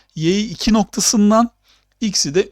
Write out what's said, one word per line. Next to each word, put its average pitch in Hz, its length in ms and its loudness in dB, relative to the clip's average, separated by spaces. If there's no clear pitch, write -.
Y'yi 190 340 -2
iki 190 240 -2
noktasından, 220 760 2
x'i 151 340 -4
de 190 160 2